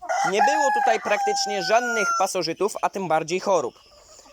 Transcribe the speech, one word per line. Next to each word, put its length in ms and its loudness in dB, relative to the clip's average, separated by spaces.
nie 120 2
było 260 2
tutaj 160 2
praktycznie 640 -2
żadnych 460 2
pasożytów, 600 -2
a 80 0
tym 180 -6
bardziej 320 0
chorób. 340 0